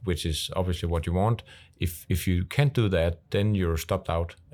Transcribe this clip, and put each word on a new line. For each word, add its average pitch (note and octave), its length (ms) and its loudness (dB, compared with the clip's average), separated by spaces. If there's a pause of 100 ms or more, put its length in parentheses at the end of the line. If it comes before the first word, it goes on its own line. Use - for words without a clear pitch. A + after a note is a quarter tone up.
which F2 240 -2
is - 300 -4
obviously F2+ 320 -2
what E2 180 0
you E2+ 60 0
want. G#2+ 320 2 (320)
If, - 320 -4
if - 180 0
you F2+ 180 2
can't C#3+ 300 0
do A2 140 2
that, E2+ 320 2 (100)
then G#2 240 2
you're E2+ 220 2
stopped F#2 340 -2
out, E2+ 240 -2 (200)